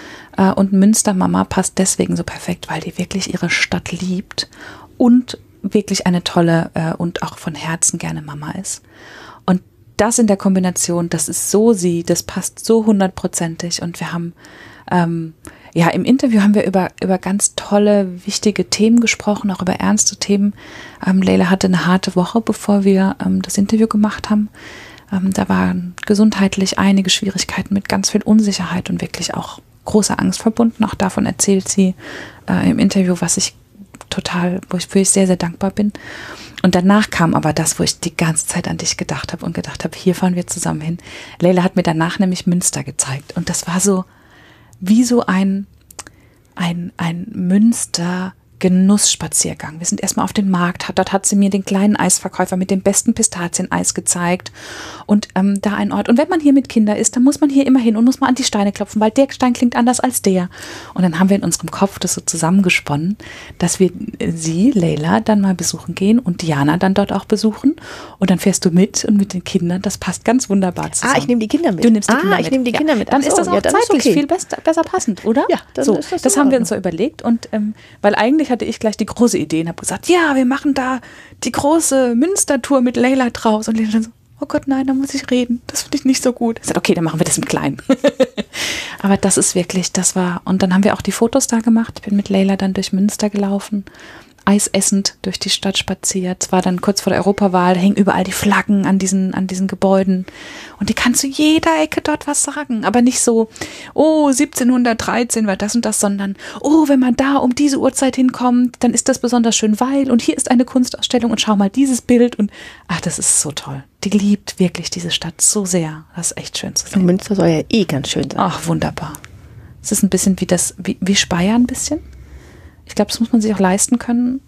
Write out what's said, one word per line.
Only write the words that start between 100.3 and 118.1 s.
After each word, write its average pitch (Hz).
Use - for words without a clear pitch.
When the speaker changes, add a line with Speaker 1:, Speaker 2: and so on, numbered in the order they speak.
Speaker 1:
Und 208
die 226
kann 240
zu -
jeder 311
Ecke 311
dort 302
was 285
sagen. 277
Aber 220
nicht 247
so, 226
„Oh, 302
siebzehnhundertdreizehn 240
war 196
das 208
und 233
das“, 214
sondern, 202
„Oh, 302
wenn 269
man 254
da 277
um 254
diese 285
Uhrzeit 262
hinkommt, 247
dann 240
ist 233
das 254
besonders 233
schön, 214
weil, 269
und 240
hier -
ist -
eine 247
Kunstausstellung 247
und 220
schau 214
mal 196
dieses 262
Bild.“ 240
Und, 208
ach, 165
das 165
ist -
so 147
toll. 139
Die 202
liebt 202
wirklich 170
diese 170
Stadt -
so 208
sehr. 160
Das 170
ist -
echt -
schön -
zu -
sehen. 190
Speaker 2:
Und 180
Münster 190
soll 175
ja 156
eh 226
ganz 147
schön -